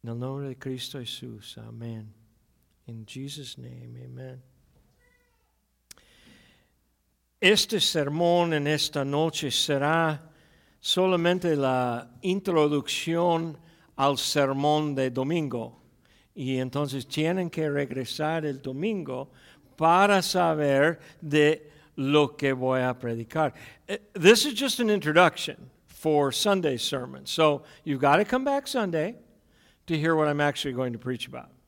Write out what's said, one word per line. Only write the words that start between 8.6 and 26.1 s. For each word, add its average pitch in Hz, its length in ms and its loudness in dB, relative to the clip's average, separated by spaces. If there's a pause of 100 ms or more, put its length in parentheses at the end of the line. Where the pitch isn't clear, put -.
esta 147 360 -2
noche 147 480 -2
será 151 680 0 (580)
solamente 180 760 2
la 127 520 0 (140)
introducción 165 1400 0 (400)
al 139 200 2
sermón 143 760 0
de 131 140 0
domingo. 131 720 -4 (520)
Y 131 240 -4
entonces 131 480 -4
tienen 170 440 -2
que 156 200 -4
regresar 143 760 -4
el 135 160 -6
domingo 139 720 -6 (440)
para 185 460 6
saber 156 760 2 (240)
de 151 480 2 (280)
lo 143 400 4
que 135 160 0
voy 131 280 0
a 127 160 0
predicar. 120 560 -2 (320)
Eh, - 120 -8 (160)
this 202 320 6
is 285 80 -4
just 247 260 -4
an 226 100 2
introduction 156 800 2 (180)
for 147 440 0